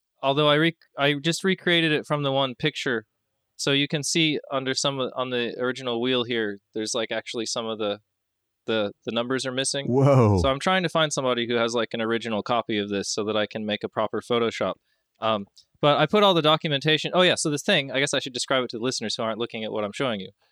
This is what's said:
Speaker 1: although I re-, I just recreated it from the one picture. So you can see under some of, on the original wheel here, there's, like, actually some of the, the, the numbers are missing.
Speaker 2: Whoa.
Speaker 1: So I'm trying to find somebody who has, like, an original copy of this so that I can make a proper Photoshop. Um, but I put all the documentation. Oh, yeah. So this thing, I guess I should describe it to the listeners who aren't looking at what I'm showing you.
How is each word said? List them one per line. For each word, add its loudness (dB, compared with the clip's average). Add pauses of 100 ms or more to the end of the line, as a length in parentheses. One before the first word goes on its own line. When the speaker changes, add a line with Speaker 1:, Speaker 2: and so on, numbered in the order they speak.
(220)
Speaker 1:
although 2
I 4
re-, 2 (220)
I 2
just -4
recreated 2
it 0
from -2
the 0
one 0
picture. -2 (520)
So 0
you 2
can -4
see 2 (100)
under -2
some -2
of, -4
on -4
the -2
original -4
wheel 0
here, -2 (120)
there's, -4
like, -2
actually -4
some -4
of -4
the, -2 (640)
the, 0 (120)
the -6
numbers -2
are -6
missing. -4
Speaker 2:
Whoa. 6
Speaker 1:
So 4
I'm 0
trying 2
to 0
find 0
somebody 0
who 0
has, 0
like, -2
an -4
original -2
copy 0
of -2
this -4
so -2
that -2
I 0
can -8
make -4
a -4
proper -2
Photoshop. 0 (440)
Um, -2 (380)
but 4
I 4
put 2
all 6
the 2
documentation. 0
Oh, 4
yeah. 4
So -2
this -2
thing, 0
I -2
guess 0
I 0
should -6
describe -2
it -8
to -10
the -4
listeners -4
who -4
aren't -4
looking -6
at -8
what -2
I'm -6
showing -4
you. -12 (220)